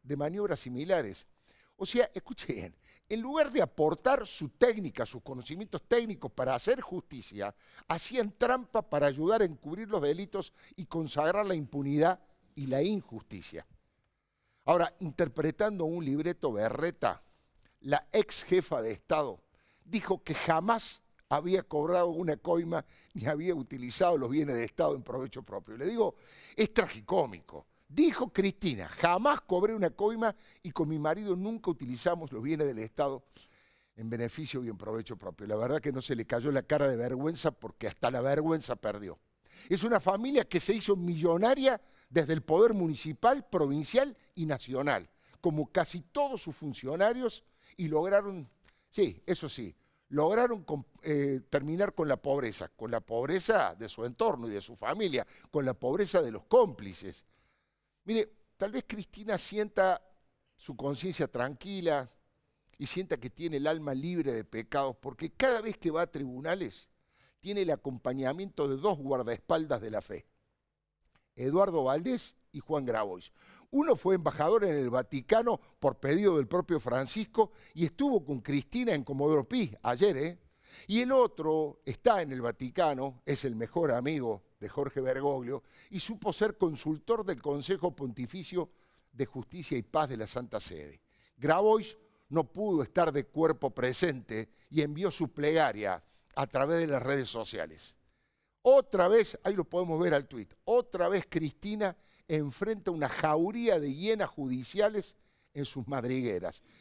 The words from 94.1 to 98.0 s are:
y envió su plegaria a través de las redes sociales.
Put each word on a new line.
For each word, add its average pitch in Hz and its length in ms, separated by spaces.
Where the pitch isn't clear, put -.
y 151 120
envió 147 280
su 156 220
plegaria 131 720
a 135 120
través 147 320
de 165 80
las 139 140
redes 135 280
sociales. 85 640